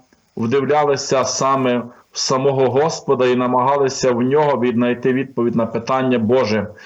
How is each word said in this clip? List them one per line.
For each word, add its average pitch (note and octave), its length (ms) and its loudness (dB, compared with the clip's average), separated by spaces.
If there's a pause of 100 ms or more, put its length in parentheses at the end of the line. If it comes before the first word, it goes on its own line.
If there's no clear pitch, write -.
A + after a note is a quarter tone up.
(380)
вдивлялися C3+ 840 0
саме C3 600 0 (280)
в - 80 -10
самого C3+ 500 0
Господа C3+ 580 0
і B2 80 2
намагалися B2+ 760 0
в A#2 100 0
нього C#3 380 2
віднайти B2 540 0
відповідь B2+ 420 -2
на A2+ 100 0
питання: B2+ 540 -2
"Боже, A2 480 0 (180)